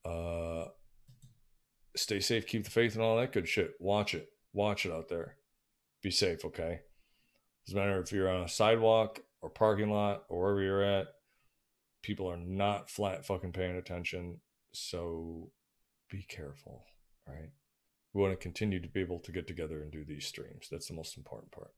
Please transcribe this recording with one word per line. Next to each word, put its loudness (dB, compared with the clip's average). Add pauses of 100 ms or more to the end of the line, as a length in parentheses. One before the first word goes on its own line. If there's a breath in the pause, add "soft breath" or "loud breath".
Uh, -4 (1300)
stay 0
safe, 0
keep -2
the -10
faith, 4
and 0
all 4
that 2
good 0
shit. 2
Watch 2
it. -6 (240)
Watch 2
it -2
out -4
there. -4 (680)
Be 0
safe, 2
okay? -4 (880)
Doesn't 0
matter 2
if -4
you're 4
on 2
a -6
sidewalk 6 (220)
or -8
parking 4
lot 2
or -2
wherever 4
you're 4
at. 4 (920)
People -4
are -4
not 0
flat -2
fucking -2
paying -2
attention. -6 (320)
So -6 (580)
be -10
careful, -14 (400)
right? -12 (640)
We 4
wanna 4
continue -2
to -12
be -2
able -4
to -14
get -6
together -6
and -10
do -10
these -10
streams. -12
That's -8
the -8
most -10
important -16
part. -18